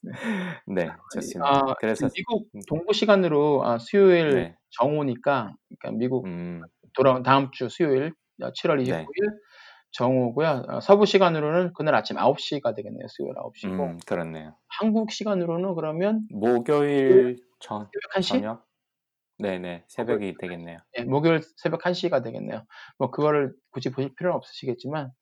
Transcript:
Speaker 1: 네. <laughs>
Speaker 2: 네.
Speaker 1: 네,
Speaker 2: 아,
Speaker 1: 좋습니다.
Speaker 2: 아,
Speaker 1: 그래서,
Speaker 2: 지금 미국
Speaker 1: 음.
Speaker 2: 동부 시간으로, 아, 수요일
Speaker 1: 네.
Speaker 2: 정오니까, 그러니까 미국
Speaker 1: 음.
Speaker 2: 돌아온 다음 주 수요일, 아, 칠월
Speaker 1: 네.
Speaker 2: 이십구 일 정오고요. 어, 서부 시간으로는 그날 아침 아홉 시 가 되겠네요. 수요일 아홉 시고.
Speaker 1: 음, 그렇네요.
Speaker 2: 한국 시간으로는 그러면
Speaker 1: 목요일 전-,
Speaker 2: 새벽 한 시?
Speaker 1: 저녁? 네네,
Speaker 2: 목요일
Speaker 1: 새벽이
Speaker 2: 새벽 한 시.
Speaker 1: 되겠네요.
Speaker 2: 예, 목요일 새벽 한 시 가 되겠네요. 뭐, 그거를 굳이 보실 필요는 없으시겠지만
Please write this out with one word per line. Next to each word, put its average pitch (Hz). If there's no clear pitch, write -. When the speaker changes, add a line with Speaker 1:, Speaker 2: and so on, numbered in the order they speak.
Speaker 1:
네. -
<laughs> 190
Speaker 2:
네. 92
Speaker 1:
네, 80
Speaker 2:
아, -
Speaker 1:
좋습니다. -
Speaker 2:
아, 139
Speaker 1:
그래서, 110
Speaker 2:
지금 -
미국 -
Speaker 1:
음. 104
Speaker 2:
동부 349
시간으로, 170
아, 117
수요일 175
Speaker 1:
네. 85
Speaker 2:
정오니까, 135
그러니까 110
미국 127
Speaker 1:
음. 87
Speaker 2:
돌아온 131
다음 131
주 -
수요일, 147
아, 120
칠월 165
Speaker 1:
네. 131
Speaker 2:
이십구 104
일 202
정오고요. 131
어, -
서부 202
시간으로는 175
그날 151
아침 107
아홉 123
시 -
가 117
되겠네요. -
수요일 -
아홉 -
시고. 95
Speaker 1:
음, 90
그렇네요. 80
Speaker 2:
한국 220
시간으로는 180
그러면 175
Speaker 1:
목요일 127
전-, -
Speaker 2:
새벽 -
한 196
시? 180
Speaker 1:
저녁? 226
네네, 95
Speaker 2:
목요일 87
Speaker 1:
새벽이 117
Speaker 2:
새벽 -
한 95
시. -
Speaker 1:
되겠네요. 85
Speaker 2:
예, 120
목요일 151
새벽 160
한 180
시 175
가 143
되겠네요. 113
뭐, 127
그거를 147
굳이 131
보실 135
필요는 175
없으시겠지만 139